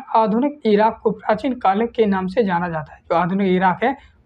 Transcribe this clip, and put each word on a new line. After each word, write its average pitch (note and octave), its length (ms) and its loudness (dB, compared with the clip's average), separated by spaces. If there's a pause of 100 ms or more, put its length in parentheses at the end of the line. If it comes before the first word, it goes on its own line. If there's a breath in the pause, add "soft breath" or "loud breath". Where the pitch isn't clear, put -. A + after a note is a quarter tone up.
(160)
आधुनिक A3+ 500 0
इराक G#3+ 380 2
को G#3+ 100 0
प्राचीन A#3 420 -2
काल G3+ 320 0
के A#3 180 0
नाम F#3+ 220 0
से G#3 160 0
जाना F3+ 260 -2
जाता D#3+ 240 -8
है। - 80 -20
जो - 140 -4
आधुनिक F#3 340 0
इराक F#3 340 2
है C4+ 120 0 (300 soft breath)